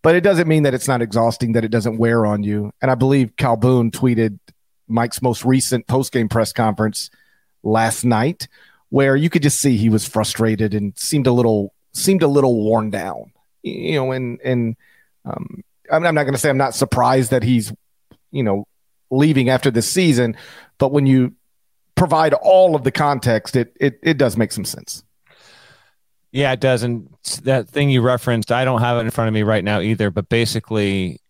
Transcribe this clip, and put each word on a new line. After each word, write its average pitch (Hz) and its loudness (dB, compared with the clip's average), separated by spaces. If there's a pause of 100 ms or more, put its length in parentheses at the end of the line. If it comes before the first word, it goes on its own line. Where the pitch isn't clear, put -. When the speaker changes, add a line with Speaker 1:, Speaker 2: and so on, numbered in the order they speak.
Speaker 1:
But 165 4
it 180 2
doesn't 175 2
mean 156 4
that 139 2
it's 123 -4
not 123 0
exhausting, 117 0
that 113 2
it 107 -4
doesn't 113 -2
wear 117 2
on 104 -2
you. 104 -4 (100)
And 131 0
I 127 2
believe 131 0
Cal 120 0
Boone 120 2
tweeted 113 0 (480)
Mike's 117 -2
most 123 -2
recent 131 0
post-game 123 -2
press 113 0
conference 110 -2 (540)
last 110 -2
night, 123 0 (440)
where 139 2
you 151 0
could 160 0
just 143 0
see 131 2
he 110 2
was 107 0
frustrated 110 -2
and 101 -6
seemed 143 -2
a 127 2
little, 113 0 (180)
seemed 190 0
a 156 2
little 135 0
worn 110 0
down. 85 -10 (320)
You - -6
know, 131 -2
and, 123 -8
and, 120 -2 (480)
um, - -12 (260)
I'm, 160 0
I'm 165 0
not 147 0
gonna 135 -2
say 151 0
I'm 135 2
not 135 -2
surprised 127 0
that 123 2
he's, 110 0 (580)
you 139 -4
know, 101 -2 (420)
leaving 135 2
after 131 2
this 113 0
season, 123 2 (420)
but 135 0
when 143 2
you 131 2 (600)
provide 160 2
all 185 6
of 131 -2
the 131 0
context, 127 0
it, 120 -2
it, 139 0
it 160 0
does 120 2
make 110 -2
some 98 -8
sense. - -14 (1300)
Speaker 2:
Yeah, 135 0
it 123 -4
does. 127 2
And 120 -6 (160)
s-, - -10
that 131 0
thing 143 0
you 127 4
referenced, 120 0
I 123 0
don't 127 0
have 120 0
it - -2
in 113 -4
front 113 -2
of 107 -2
me 107 0
right 104 0
now 92 -2
either, 104 -2
but 90 -6
basically 104 -2